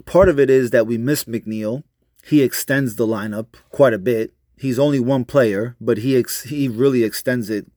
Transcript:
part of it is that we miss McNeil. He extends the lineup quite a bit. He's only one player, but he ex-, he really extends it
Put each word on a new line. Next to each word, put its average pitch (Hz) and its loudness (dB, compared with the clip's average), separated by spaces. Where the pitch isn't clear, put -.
part 185 4
of 143 0
it 135 4
is 131 4
that 113 2
we 117 -4
miss 135 -2
McNeil. 110 -8
He 151 4
extends 131 -2
the 113 0
lineup 110 -6
quite 131 4
a 104 -4
bit. 113 -2
He's 131 -4
only 143 2
one 127 0
player, 120 0
but 113 -2
he 131 0
ex-, - -4
he 139 -4
really 123 0
extends 110 -4
it 107 -6